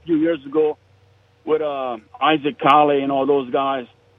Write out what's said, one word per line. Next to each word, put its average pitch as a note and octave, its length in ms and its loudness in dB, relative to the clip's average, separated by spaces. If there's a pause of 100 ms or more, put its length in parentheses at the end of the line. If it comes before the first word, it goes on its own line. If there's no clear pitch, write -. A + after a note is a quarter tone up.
few D#3+ 120 0
years D#3 280 -2
ago D3+ 320 0 (680)
with, D#3 160 0
uh, C3+ 360 -4 (240)
Isaac C#3+ 380 0
Colley D3 420 4
and C#3 100 -4
all C3+ 140 -2
those C#3 240 0
guys, C3+ 380 -4 (320)